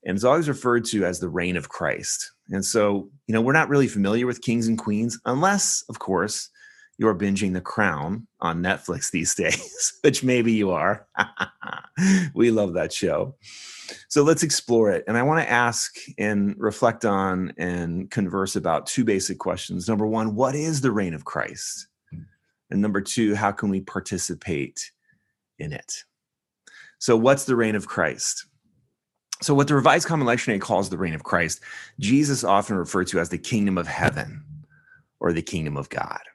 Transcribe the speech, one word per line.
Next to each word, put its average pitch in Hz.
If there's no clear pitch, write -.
And 92
it's 101
always 147
referred 120
to 101
as 90
the 90
reign 90
of 80
Christ. -
And 98
so, 101
you 113
know, 113
we're 127
not 156
really 139
familiar 104
with 123
kings 117
and 113
queens, 110
unless, 175
of -
course, 95
you're 110
binging 98
The 90
Crown 95
on 85
Netflix 90
these 80
<laughs> -
days, -
which 147
maybe 123
you 104
are. 90
<laughs> -
We 117
love 104
that 82
show. 90
So 147
let's 156
explore 117
it. 87
And 107
I 117
want 151
to -
ask 120
and 101
reflect 110
on 95
and 87
converse 95
about 82
two -
basic 98
questions. 90
Number 107
one, 110
what 131
is 151
the 131
reign 98
of 76
Christ? -
And 98
number 101
two, 107
how 101
can 101
we 95
participate 87
in 76
it? -
So -
what's 135
the 131
reign 110
of 101
Christ? -
So 151
what 139
the 147
Revised 143
Common 156
Lectionary 120
calls 98
the 90
reign 82
of 78
Christ, 85
Jesus 135
often 101
referred 90
to 92
as 87
the 87
kingdom 101
of 85
heaven 73
or 85
the 82
kingdom 76
of 71
God. -